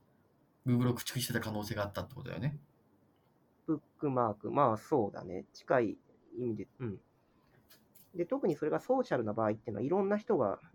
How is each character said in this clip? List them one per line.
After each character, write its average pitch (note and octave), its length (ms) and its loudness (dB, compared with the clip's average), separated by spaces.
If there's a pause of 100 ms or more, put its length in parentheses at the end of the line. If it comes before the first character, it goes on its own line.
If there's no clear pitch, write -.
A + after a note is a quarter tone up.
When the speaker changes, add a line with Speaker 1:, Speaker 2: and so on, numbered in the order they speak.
(680)
Speaker 1:
Google B2 240 4
を - 20 2
駆 - 260 -4
逐 - 20 -
し - 60 -2
て - 60 -6
た A2+ 60 2
可 A2 120 -4
能 G#2+ 120 -4
性 G#2 120 -6
が G#2 80 0
あ - 40 -2
っ F#2+ 40 -8
た F#2+ 100 -6
っ F2+ 60 -6
て - 60 -16
こ - 80 -14
と F2+ 80 -10
だ F2 60 -8
よ E2+ 60 -6
ね。 D3 180 -2 (1040)
Speaker 2:
ブ D#3 120 0
ッ - 20 -4 (200)
ク D3+ 100 -2
マ B2 220 2
ー - 40 -2
ク、 - 160 -8
ま B2+ 220 6
あ、 G#2+ 40 -2
そ A2+ 300 0
う - 40 -4
だ F2 120 -12
ね。 F#2 300 -8
近 - 280 2
い G#2 160 0 (400)
意 B2 80 -4
味 A2+ 100 -2
で、 G#2 120 -10 (120)
う C3+ 60 -6
ん。 G2 140 -6 (1160)
で、 E3+ 100 -2
特 C4+ 220 0
に D3+ 80 4
そ D3+ 100 -4
れ D3+ 60 0
が D#3 80 0
ソ C4 200 2
ー B3 40 2
シ - 100 -4
ャ C#3 40 2
ル A#2+ 60 2
な G#2+ 100 -2
場 A2+ 120 0
合 G#2+ 60 4
っ - 20 2
て A2+ 160 -8
い - 20 -4
う - 20 -4
の G2+ 60 -4
は、 A#2 60 -2
い C#3+ 40 0
ろ F#3+ 140 2
ん G3 60 2
な G#3 80 2
人 G#3 200 0
が G#2 220 2 (160)